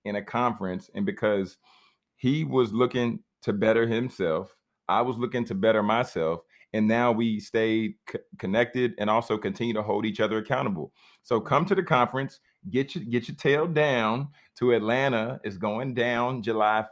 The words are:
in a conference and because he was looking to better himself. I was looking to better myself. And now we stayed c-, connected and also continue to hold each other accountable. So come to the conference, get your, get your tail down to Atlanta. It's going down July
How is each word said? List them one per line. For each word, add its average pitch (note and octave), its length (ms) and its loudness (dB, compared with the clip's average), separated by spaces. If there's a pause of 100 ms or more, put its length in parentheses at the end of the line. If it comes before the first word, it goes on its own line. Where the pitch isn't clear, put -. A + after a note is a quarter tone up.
in G#2 120 -4
a G2+ 60 -4
conference G#2+ 720 -4
and G#2 100 -4
because G2+ 540 0 (580)
he D3 280 0
was B2+ 280 2
looking A#2+ 480 0 (220)
to A#2+ 100 0
better A2 340 4
himself. G2+ 680 -2 (340)
I G2+ 140 4
was B2 160 -4
looking A#2+ 280 -2
to A#2 80 -6
better G#2+ 280 4
myself. G#2 580 0 (340)
And G#2+ 120 2
now A#2+ 260 4
we A2 280 -2
stayed A2 540 0 (160)
c-, - 80 -6 (200)
connected A#2+ 600 0
and G#2 100 0
also A2 300 2
continue G#2+ 360 -4
to G#2+ 80 -2
hold G#2 220 -2
each A2 160 -2
other G#2+ 180 0
accountable. A2 540 -4 (300)
So A2+ 180 0
come C3+ 260 0
to G3 80 0
the F#3 80 2
conference, C3 580 0 (300)
get C3+ 240 -2
your, E3 100 -10
get A#2 220 -4
your - 100 -12
tail D3 300 2
down C#3 600 0 (300)
to B2 140 4
Atlanta. A#2 720 2
It's G2 120 -8
going A2 380 -4
down A#2+ 480 0
July A2 500 2